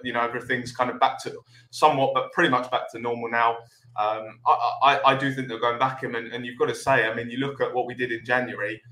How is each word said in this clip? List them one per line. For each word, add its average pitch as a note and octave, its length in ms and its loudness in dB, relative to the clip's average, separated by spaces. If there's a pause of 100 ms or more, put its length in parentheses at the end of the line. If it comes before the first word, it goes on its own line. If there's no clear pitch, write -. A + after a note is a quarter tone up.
you B2 100 -4
know, A#2+ 80 0
everything's B2 500 -4
kind B2+ 200 0
of - 80 -6
back - 240 2
to A2 100 -8 (380)
somewhat, C#3 420 4
but C3 180 0
pretty E3+ 180 4
much B2 200 0
back A#2 220 -2
to A#2 80 -12
normal A#2 320 -4
now. A#2 260 4 (380)
Um, A2 500 -2
I, - 380 2
I, C3+ 300 6
I C3+ 40 2
do C#3 160 -2
think C3 140 -6
they'll A2+ 120 -8
go A#2+ 120 2
and A#2+ 80 -4
back C3+ 240 0
him, A#2+ 120 -6
and, A#2 180 -6
and B2 120 -8
you've - 140 -10
got D3 80 2
to A#2+ 80 -2
say, B2 320 2
I A2+ 80 -2
mean, A#2+ 140 -6
you A#2+ 80 -8
look C3+ 240 -4
at A#2+ 120 -2
what A#2+ 140 -2
we B2 80 -8
did B2 160 -4
in A2+ 140 -6
January. A2 560 -2 (100)